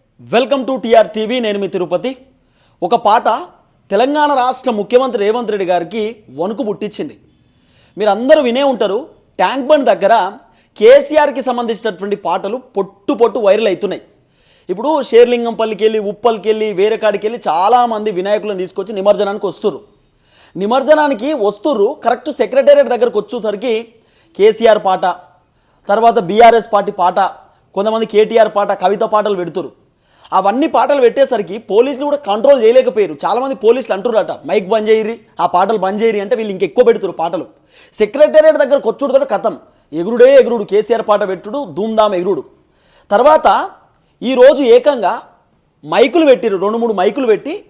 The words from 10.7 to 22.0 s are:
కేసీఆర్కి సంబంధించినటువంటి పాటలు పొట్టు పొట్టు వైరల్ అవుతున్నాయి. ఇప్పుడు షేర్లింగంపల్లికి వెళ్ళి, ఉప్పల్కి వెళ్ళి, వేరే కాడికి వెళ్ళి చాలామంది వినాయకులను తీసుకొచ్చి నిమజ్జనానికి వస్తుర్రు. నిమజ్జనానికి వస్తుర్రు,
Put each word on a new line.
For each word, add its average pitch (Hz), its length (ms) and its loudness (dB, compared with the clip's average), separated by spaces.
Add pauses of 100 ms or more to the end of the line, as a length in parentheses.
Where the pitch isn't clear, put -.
కేసీఆర్కి 277 640 4
సంబంధించినటువంటి 214 760 -6
పాటలు 196 400 -6
పొట్టు - 560 -8
పొట్టు 226 260 0
వైరల్ 214 280 2
అవుతున్నాయి. 185 360 -4 (680)
ఇప్పుడు 262 320 -2
షేర్లింగంపల్లికి 233 840 2
వెళ్ళి, 220 140 0
ఉప్పల్కి 208 500 -2
వెళ్ళి, 220 240 -2
వేరే 208 240 0
కాడికి 202 300 -2
వెళ్ళి 226 220 -6
చాలామంది 214 640 0
వినాయకులను 196 480 -4
తీసుకొచ్చి 190 360 -8
నిమజ్జనానికి 202 520 -2
వస్తుర్రు. 170 340 -6 (760)
నిమజ్జనానికి 269 760 0
వస్తుర్రు, 226 720 -2